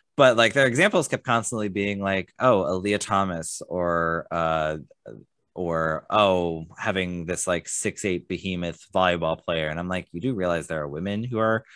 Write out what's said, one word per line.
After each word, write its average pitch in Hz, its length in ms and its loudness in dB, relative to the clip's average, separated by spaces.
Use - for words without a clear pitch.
But, 131 200 8
like, 113 160 6
their 135 140 4
examples 165 400 2
kept - 160 -4
constantly 110 460 0
being 101 320 -2
like, 98 380 -2
"Oh, 117 240 4
Aaliyah 92 360 0
Thomas," 95 680 -2
or, 85 640 0
uh, 80 460 0
or, 80 540 -2
"Oh, 90 560 2
having 90 480 -2
this, 85 220 -4
like, 87 200 -2
six - 380 -6
eight 90 220 -2
behemoth 87 520 -4
volleyball 87 500 2
player." 80 260 -2
And 78 100 -6
I'm 90 100 -6
like, 92 220 -6
"You 87 100 -10
do 131 140 -2
realize 85 320 -2
there 80 160 -4
are 73 40 -6
women 95 360 -6
who 120 160 -4
are 110 240 2